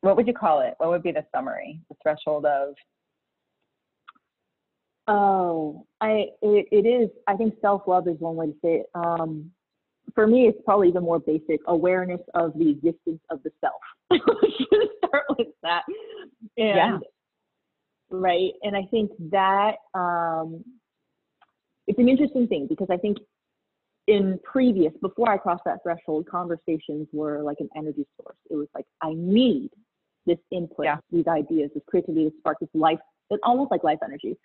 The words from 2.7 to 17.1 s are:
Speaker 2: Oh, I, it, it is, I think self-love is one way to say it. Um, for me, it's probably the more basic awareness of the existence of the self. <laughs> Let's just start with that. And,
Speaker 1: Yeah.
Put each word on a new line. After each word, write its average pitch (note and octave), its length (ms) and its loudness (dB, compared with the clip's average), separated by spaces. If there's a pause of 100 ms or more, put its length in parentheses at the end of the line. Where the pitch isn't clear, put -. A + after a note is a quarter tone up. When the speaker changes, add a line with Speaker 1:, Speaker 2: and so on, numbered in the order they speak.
Speaker 2:
Oh, F3+ 800 0 (160)
I, A3 240 0 (160)
it, G#3 300 4
it G#3 160 6
is, A#3 220 4 (180)
I G3+ 80 2
think A3 260 0
self-love F#3+ 460 2
is E3+ 120 -2
one E3 160 -4
way D#3+ 120 -4
to D3+ 60 -6 (100)
say E3 140 2
it. - 80 -4 (100)
Um, E3 560 -4 (640)
for A3 100 6
me, A#3 220 8
it's - 180 4
probably G3 260 6
the F3+ 100 0
more E3+ 180 0
basic D#3 480 -2
awareness F3+ 540 0 (120)
of E3+ 240 0
the D#3+ 120 4
existence D#3+ 500 -2 (100)
of D3 140 -8
the D#3 80 -8 (100)
self. - 120 -4 (180)
<laughs> - 180 -20
Let's F4 140 4 (340)
just G#4 340 2 (140)
start C#4+ 180 0 (140)
with A#3 100 -2 (140)
that. E3+ 220 -2 (760)
And, A3 180 2
Speaker 1:
Yeah. F#3+ 220 2 (1120)